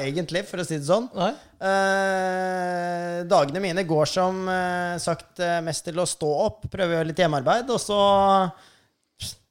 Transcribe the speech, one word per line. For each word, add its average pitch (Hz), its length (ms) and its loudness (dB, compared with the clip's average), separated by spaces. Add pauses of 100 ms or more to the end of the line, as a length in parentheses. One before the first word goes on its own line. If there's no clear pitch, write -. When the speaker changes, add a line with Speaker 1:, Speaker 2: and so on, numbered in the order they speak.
Speaker 1:
egentlig, 160 400 -2
for 180 160 -8
å 165 80 -4
si 160 80 -4
det 143 80 -6
sånn. 208 220 2 (100)
Speaker 2:
Nei. 190 140 0 (320)
Speaker 1:
Eh, 185 1700 0
dagene 165 320 4
mine 185 260 -2
går 156 220 2
som, 185 380 0
eh, 180 520 -2
sagt, - 400 -6
eh, 170 240 0
mest 160 200 -6
til 165 180 -6
å 165 60 0
stå - 200 -2 (180)
opp, - 240 -6
prøve 185 220 -2
å 165 60 2
gjøre 160 100 0
litt 160 140 -2
hjemmearbeid, 170 480 2
og 214 100 0
så 208 200 0 (1500)